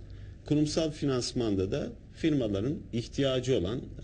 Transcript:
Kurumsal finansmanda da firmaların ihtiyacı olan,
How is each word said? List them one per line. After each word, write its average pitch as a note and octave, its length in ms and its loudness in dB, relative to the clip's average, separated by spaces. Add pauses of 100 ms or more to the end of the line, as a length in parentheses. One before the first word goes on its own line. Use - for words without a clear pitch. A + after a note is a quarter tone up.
(460)
Kurumsal D3+ 440 4
finansmanda A#2+ 800 0
da C#3+ 160 -2 (260)
firmaların B2+ 600 2 (180)
ihtiyacı B2+ 680 2
olan, G2 220 -2 (240)